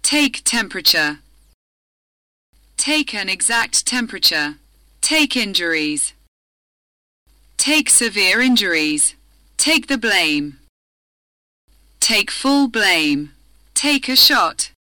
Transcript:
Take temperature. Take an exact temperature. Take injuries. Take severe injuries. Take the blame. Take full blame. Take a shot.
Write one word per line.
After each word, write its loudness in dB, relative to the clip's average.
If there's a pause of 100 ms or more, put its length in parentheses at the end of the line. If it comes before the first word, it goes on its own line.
Take 0
temperature. -2 (1600)
Take -2
an -4
exact -2
temperature. -2 (460)
Take 0
injuries. -2 (1400)
Take 0
severe 2
injuries. 0 (420)
Take 0
the -2
blame. 0 (1400)
Take 0
full 2
blame. 0 (420)
Take 0
a -2
shot. 2 (140)